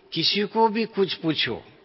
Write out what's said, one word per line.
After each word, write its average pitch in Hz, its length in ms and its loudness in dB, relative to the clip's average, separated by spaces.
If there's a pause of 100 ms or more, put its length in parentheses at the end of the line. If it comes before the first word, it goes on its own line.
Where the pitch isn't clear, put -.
(140)
किसी 165 280 0
को 226 260 2
भी 214 180 -2
कुछ 196 280 0
पूछो, 123 500 -2 (220)